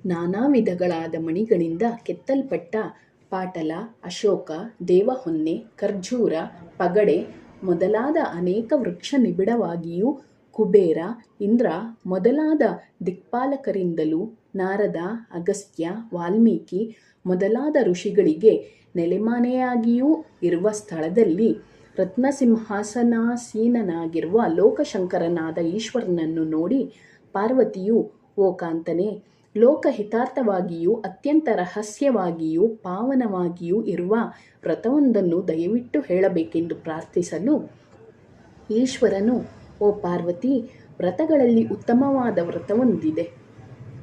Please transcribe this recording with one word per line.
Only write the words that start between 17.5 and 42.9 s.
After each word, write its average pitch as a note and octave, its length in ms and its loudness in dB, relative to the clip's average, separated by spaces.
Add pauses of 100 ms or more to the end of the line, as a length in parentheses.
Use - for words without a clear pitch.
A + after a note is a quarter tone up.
ಋಷಿಗಳಿಗೆ F3+ 1000 2 (120)
ನೆಲೆಮಾನೆಯಾಗಿಯೂ A#3+ 1300 0 (180)
ಇರುವ F3 280 2
ಸ್ಥಳದಲ್ಲಿ F#3 880 0 (420)
ರತ್ನಸಿಂಹಾಸನಾಸೀನನಾಗಿರುವ A3+ 2500 0 (140)
ಲೋಕಶಂಕರನಾದ F3 1040 0
ಈಶ್ವರನನ್ನು E3+ 840 -2
ನೋಡಿ E3+ 480 -2 (400)
ಪಾರ್ವತಿಯು, G#3+ 760 0 (280)
"ಓ F#3+ 140 4
ಕಾಂತನೇ, E3+ 720 -4 (340)
ಲೋಕಹಿತಾರ್ಥವಾಗಿಯೂ A3 1400 2
ಅತ್ಯಂತ D4 600 -2
ರಹಸ್ಯವಾಗಿಯೂ F3+ 1120 0
ಪಾವನವಾಗಿಯೂ G3 1160 -2
ಇರುವ F#3 320 -2 (480)
ವ್ರತವೊಂದನ್ನು G3 840 2
ದಯವಿಟ್ಟು G3+ 520 -2
ಹೇಳಬೇಕೆಂದು" E3+ 720 0
ಪ್ರಾರ್ಥಿಸಲು F3 960 -2 (1000)
ಈಶ್ವರನು, A3 720 2 (440)
"ಓ G3+ 80 6
ಪಾರ್ವತಿ, F3 920 -2 (160)
ವ್ರತಗಳಲ್ಲಿ A#3+ 720 4
ಉತ್ತಮವಾದ A#3+ 680 2
ವ್ರತವೊಂದಿದೆ. F3 920 0 (720)